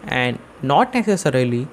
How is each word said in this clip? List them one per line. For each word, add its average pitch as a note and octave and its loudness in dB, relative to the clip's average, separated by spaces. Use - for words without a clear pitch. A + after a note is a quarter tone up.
and B2 -2
not C#3+ 2
necessarily C3 0